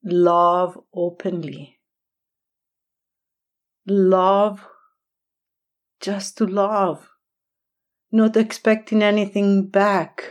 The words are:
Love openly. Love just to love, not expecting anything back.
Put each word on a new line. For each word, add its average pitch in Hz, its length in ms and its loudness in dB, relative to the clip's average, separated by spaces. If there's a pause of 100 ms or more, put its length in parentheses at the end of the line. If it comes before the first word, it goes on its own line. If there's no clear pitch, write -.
Love 175 760 0 (160)
openly. 175 840 -8 (2000)
Love 196 800 2 (1400)
just 196 380 -10
to 220 80 0
love, 196 600 -2 (1040)
not 220 240 2
expecting 220 680 0
anything 202 640 0
back. 196 640 -2